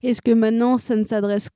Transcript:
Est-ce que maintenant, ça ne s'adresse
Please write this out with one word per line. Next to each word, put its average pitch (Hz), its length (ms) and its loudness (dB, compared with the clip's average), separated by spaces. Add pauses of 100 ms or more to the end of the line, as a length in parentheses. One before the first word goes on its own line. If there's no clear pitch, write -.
Est-ce 247 200 -2
que 240 100 2
maintenant, 226 460 2
ça 233 180 -4
ne 214 80 0
s'adresse 202 520 -4